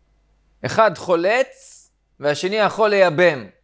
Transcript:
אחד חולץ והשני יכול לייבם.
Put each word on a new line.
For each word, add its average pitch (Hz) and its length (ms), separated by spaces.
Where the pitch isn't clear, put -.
אחד 202 320
חולץ 202 920
והשני 147 360
יכול 214 340
לייבם. 170 560